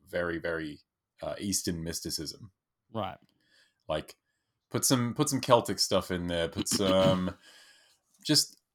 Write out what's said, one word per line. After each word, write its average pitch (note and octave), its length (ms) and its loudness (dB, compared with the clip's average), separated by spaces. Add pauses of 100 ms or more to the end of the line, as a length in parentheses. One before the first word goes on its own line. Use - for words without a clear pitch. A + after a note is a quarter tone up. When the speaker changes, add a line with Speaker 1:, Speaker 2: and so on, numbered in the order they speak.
Speaker 1:
very, F2 280 -2
very, D#2+ 420 -6 (420)
uh, D2+ 180 -6
Eastern F2+ 440 -2
mysticism. - 680 -8 (420)
Speaker 2:
Right. G2+ 240 -6 (720)
Speaker 1:
Like, - 280 -6 (540)
put A#2+ 160 -4
some, A#2+ 300 2
put D3 140 0
some C3+ 120 0
Celtic A2+ 380 4
stuff F#2 320 0
in F2 160 -2
there, E2+ 220 0
put G2+ 180 -6
Speaker 2:
<clears throat> - 20 -2
Speaker 1:
some F#2+ 680 4 (840)
just - 340 2 (180)